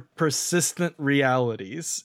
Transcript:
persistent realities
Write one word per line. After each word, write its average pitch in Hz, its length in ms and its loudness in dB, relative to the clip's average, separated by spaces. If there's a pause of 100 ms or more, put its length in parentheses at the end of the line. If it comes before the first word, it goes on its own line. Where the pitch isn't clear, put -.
(160)
persistent 165 840 0
realities 127 1080 0